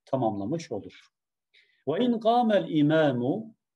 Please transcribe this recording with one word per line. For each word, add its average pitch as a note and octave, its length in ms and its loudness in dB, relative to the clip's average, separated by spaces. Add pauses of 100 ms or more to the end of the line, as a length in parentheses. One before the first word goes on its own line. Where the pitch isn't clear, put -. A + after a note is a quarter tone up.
tamamlamış A#2 680 -4
olur. F2+ 360 -12 (800)
Ve F3+ 160 0
in A#3+ 160 0
kâmel A3 480 2
imâmu, D3+ 840 0 (220)